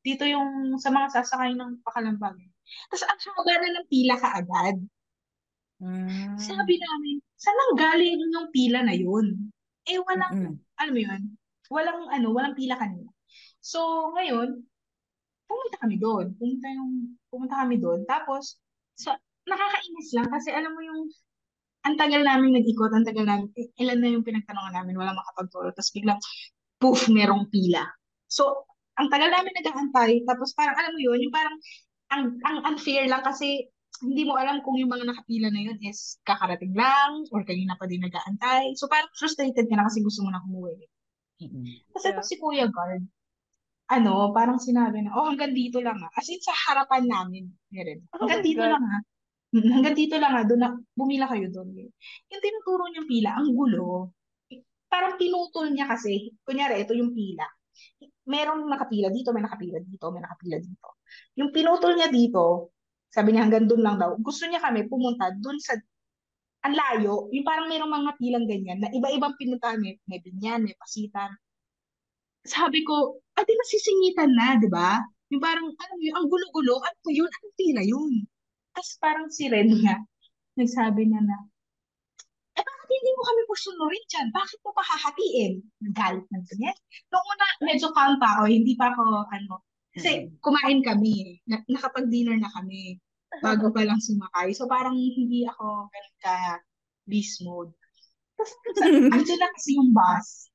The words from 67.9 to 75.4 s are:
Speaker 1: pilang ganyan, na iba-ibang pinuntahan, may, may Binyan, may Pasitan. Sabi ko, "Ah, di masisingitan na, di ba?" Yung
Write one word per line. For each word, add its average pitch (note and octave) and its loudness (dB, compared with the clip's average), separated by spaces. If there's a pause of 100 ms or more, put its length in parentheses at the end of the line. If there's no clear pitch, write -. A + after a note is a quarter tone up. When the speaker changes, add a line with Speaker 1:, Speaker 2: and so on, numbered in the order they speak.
Speaker 1:
pilang A#3+ -2
ganyan, F#3+ -6
na G#3 -6
iba-ibang C#4 -2
pinuntahan, A#3+ -4
may, G3 -6
may F#3 -12
Binyan, G#3 -4
may F#3+ -8
Pasitan. G#3 -10 (1120)
Sabi D#4 0
ko, D4 0 (160)
"Ah, G4 2
di A4 4
masisingitan F#4+ 2
na, B3 6
di G#3+ 6
ba?" F3+ 2 (320)
Yung C#4 0